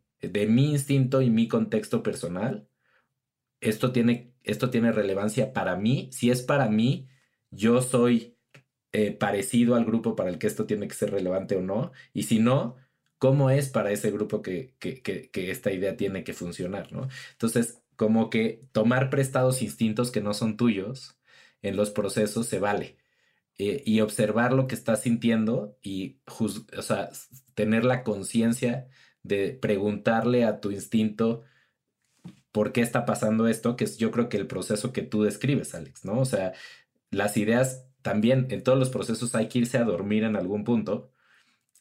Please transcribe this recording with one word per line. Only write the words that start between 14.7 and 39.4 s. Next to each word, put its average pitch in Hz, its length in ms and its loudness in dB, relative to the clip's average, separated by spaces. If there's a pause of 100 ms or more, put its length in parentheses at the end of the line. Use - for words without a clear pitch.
que, - 220 -8
que, - 280 -8
que 92 220 -6
esta 98 200 -4
idea 92 260 -2
tiene 95 260 -4
que 90 100 -8
funcionar, 90 580 -8
¿no? 131 180 -8 (240)
Entonces, - 500 -2 (140)
como 110 320 2
que 113 320 -2 (100)
tomar 123 380 2
prestados 131 520 2
instintos 110 500 -2
que 104 100 -2
no 104 120 -2
son 110 220 -2
tuyos 113 640 -2 (420)
en 98 140 -4
los 104 160 2
procesos 107 560 0
se 98 120 -4
vale. 101 380 -2 (640)
Eh, 98 280 -2
y 110 140 4
observar 110 520 0
lo 131 140 2
que 117 80 -6
estás - 260 -2
sintiendo 117 800 0
y 95 460 -8
juz-, - 400 -6 (100)
o 107 60 -8
sea, 101 220 -2
s-, - 220 -16 (280)
tener 110 300 2
la 123 180 2
conciencia 117 840 0 (360)
de 101 260 0
preguntarle 113 920 2
a 107 180 0
tu 101 80 -6
instinto 110 720 0 (1080)
por 104 200 0
qué 117 100 2
está 120 240 0
pasando 110 420 2
esto, 120 280 0
que 113 100 0
es, - 120 -6
yo 110 140 0
creo 117 180 0
que 104 80 -2
el 98 80 -2
proceso - 480 -4
que 98 80 -2
tú 107 220 0
describes, 127 500 0
Alex, - 320 -14
¿no? 104 140 -2
O 135 60 2
sea, 95 280 -2 (560)
las 101 260 -2
ideas 117 520 2 (160)
también, 113 480 4
en 95 100 -6
todos 131 160 6
los 131 140 2
procesos 110 420 -4
hay 110 140 0